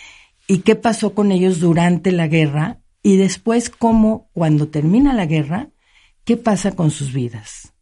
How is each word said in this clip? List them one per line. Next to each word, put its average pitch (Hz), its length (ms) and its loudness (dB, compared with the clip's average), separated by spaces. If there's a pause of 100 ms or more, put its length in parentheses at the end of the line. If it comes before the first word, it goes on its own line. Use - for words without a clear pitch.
(480)
y 190 100 2
qué 214 160 2
pasó 214 400 -2
con 208 160 0
ellos 185 300 0
durante 170 500 2
la 170 160 0
guerra. 156 540 -2 (240)
Y 196 140 6
después, 226 520 -2
cómo, 220 640 0
cuando 151 340 0
termina 185 480 2
la 202 120 -2
guerra, 160 420 -4 (560)
¿qué 233 120 0
pasa 202 400 -2
con 156 160 0
sus 139 200 -10
vidas? 120 680 -10